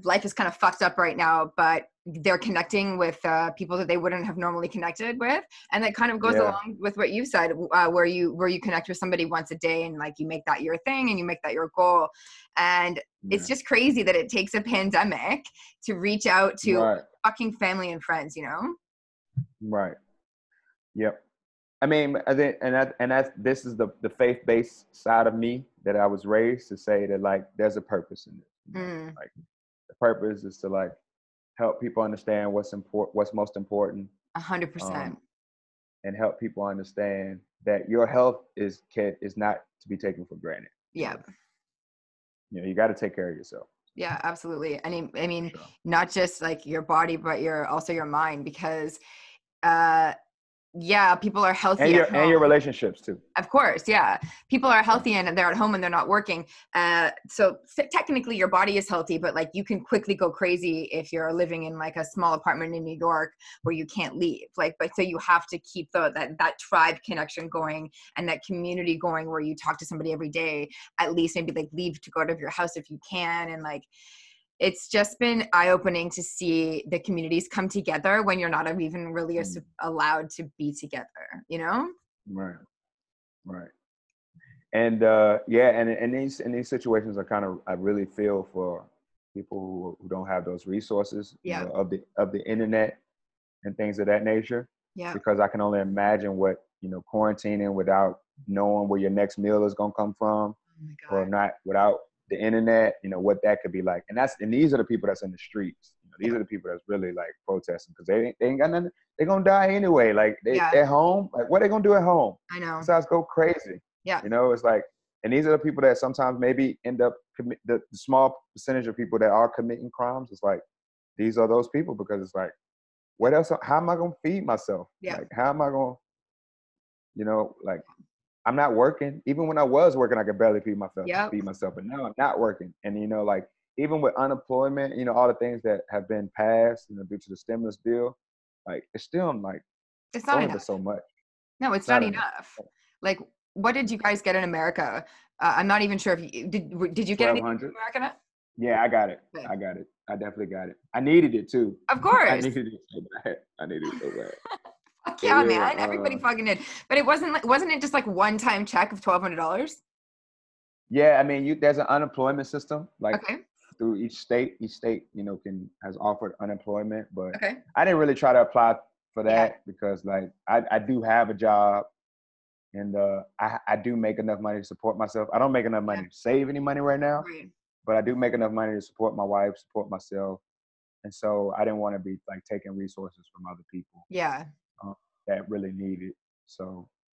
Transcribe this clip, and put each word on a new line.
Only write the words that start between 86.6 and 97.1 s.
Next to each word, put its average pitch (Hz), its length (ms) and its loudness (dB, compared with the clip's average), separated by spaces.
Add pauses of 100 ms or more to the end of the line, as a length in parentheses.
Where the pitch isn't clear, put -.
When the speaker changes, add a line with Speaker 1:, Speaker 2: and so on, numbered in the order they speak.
Speaker 2:
situations, 110 500 0
I 98 60 -4
kinda, 98 320 -2 (100)
I 92 80 -4
really 98 300 -2
feel 98 480 -2
for 90 320 -6 (480)
people 98 280 -12
who, 92 420 -10
who 92 60 -18
don't 95 180 -8
have 92 180 -2
those 90 220 -10
resources, 101 760 -4
you 175 100 -8
Speaker 1:
Yeah. 170 100 -6
Speaker 2:
know, 90 80 -8
of 95 200 -4
the, 95 120 -6 (140)
of 101 160 0
the 101 160 -2
internet 110 500 0 (640)
and 101 140 -10
things 104 240 -4
of 101 60 -2
that 104 180 4
nature. 110 440 -2 (280)
Speaker 1:
Yeah. 175 180 -10
Speaker 2:
Because 101 260 0
I 101 80 4
can 107 120 -6
only 104 200 0
imagine 101 560 0
what, 95 280 0 (160)
you 95 100 -12
know, 90 120 -10 (100)